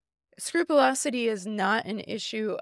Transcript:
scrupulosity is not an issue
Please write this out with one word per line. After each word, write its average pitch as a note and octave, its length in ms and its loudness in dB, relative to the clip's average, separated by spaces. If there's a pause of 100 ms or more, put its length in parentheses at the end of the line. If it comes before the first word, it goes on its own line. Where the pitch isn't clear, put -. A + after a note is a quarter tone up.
(380)
scrupulosity C4+ 920 2
is G3+ 200 -4
not G#3 380 0
an G3+ 160 -4
issue A3 600 -4